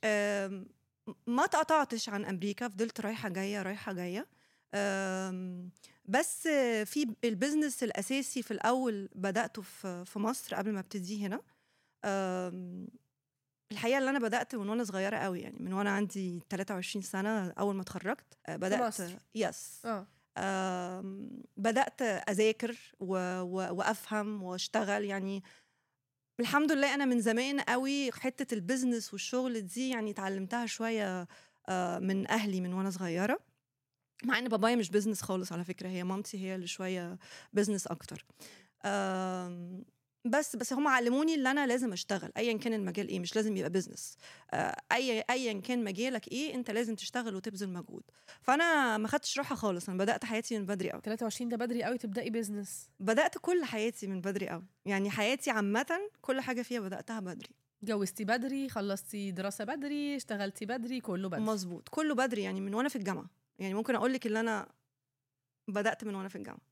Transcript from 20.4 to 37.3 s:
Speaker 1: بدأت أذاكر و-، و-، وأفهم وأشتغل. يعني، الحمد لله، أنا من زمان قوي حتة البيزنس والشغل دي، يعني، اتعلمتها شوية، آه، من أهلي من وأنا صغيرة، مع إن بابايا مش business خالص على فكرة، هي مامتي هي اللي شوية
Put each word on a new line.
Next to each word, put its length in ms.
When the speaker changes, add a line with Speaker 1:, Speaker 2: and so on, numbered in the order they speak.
Speaker 1:
بدأت 440
أذاكر 760
و-، 420
و-، 340
وأفهم 680
وأشتغل. 600
يعني، 380
الحمد 320
لله، 220
أنا 120
من 160
زمان 380
قوي 520
حتة 420
البيزنس 600
والشغل 480
دي، 280
يعني، 220
اتعلمتها 540
شوية، 640
آه، 300
من 320
أهلي 300
من 120
وأنا 160
صغيرة، 500
مع 160
إن 80
بابايا 280
مش 140
business 320
خالص 300
على 120
فكرة، 260
هي 140
مامتي 340
هي 180
اللي 120
شوية 500